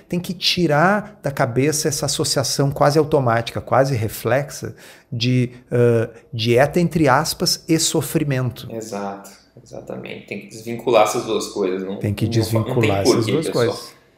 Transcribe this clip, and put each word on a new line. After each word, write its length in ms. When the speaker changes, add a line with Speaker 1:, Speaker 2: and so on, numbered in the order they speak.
Speaker 1:
tem 100
que 160
tirar 880
da 80
cabeça 580
essa 180
associação 640
quase 280
automática, 600
quase 340
reflexa 800
de, 380
ah, 380
dieta, 480
entre 300
aspas, 580
e 100
sofrimento. 960
Speaker 2:
Exato, 580
exatamente. 640
Tem 140
que 60
desvincular 560
essas 240
duas 220
coisas. 380
Não, 120
Speaker 1:
Tem 160
que 100
Speaker 2:
não 80
fa-, 60
não 260
tem 80
Speaker 1:
desvincular 320
Speaker 2:
porquê, 60
Speaker 1:
essas 160
duas 220
Speaker 2:
pessoal. 180
Speaker 1:
coisas. 360